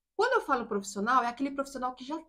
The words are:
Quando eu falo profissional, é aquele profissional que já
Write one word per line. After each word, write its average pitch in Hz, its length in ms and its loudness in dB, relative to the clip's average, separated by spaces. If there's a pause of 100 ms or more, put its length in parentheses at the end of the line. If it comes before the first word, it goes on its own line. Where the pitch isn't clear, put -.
(140)
Quando 494 200 4
eu 427 80 4
falo 247 240 0
profissional, 208 560 0
é 240 40 0
aquele 269 260 -2
profissional 262 420 -4
que 254 100 -14
já 302 140 -6 (100)